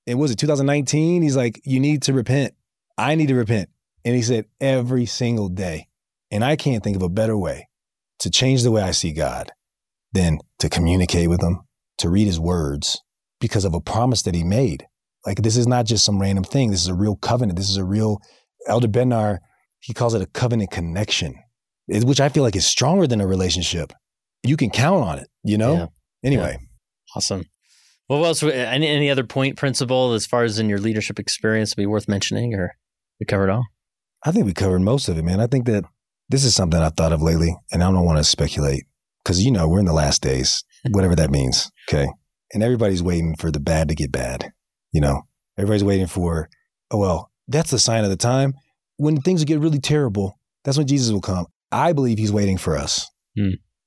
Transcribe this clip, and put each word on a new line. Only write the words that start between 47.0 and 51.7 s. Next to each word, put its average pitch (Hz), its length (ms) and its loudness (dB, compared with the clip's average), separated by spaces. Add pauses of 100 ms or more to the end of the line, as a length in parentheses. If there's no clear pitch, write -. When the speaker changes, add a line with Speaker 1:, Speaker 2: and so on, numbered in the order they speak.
Speaker 1:
that's 151 240 -2
the 117 80 0
sign 113 240 0
of 101 60 0
the 95 80 -2
time. 135 360 0 (440)
When 147 240 0
things 180 240 0
get 151 140 0
really 156 200 0
terrible, 113 580 -2 (260)
that's 139 140 -2
when 151 100 0
Jesus 131 240 2
will 98 100 0
come." 90 260 -4 (240)